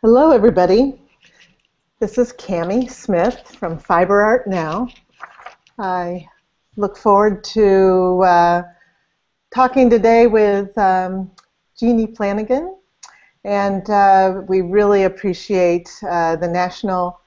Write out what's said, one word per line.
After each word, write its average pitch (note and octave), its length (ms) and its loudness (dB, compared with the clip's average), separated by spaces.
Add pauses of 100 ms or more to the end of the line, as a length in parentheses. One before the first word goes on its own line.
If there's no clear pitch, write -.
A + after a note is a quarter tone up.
Hello, C4 280 4
everybody. A3 680 2 (960)
This G#3 200 -6
is A#3+ 160 -2
Cami F#3+ 560 -6
Smith G3+ 680 -4
from E3 200 -8
Fiber F#3 420 0
Art A3 260 0
Now. F#3 420 -6 (880)
I F3+ 500 -8 (480)
look G3+ 220 -6
forward G#3 460 2
to, F#3+ 760 2
uh, F3 400 2 (920)
talking B3+ 340 2
today A#3 380 4
with, G3+ 500 0
um, F#3 540 -2 (480)
Jeannie A3+ 360 -2
Flanagan, A3+ 640 -4 (680)
and, G3+ 440 -4
uh, F#3+ 580 2
we F#3 140 0
really G3 440 2
appreciate, F3+ 840 -2 (180)
uh, E3 300 -2
the F3 120 -6
National F3+ 760 -6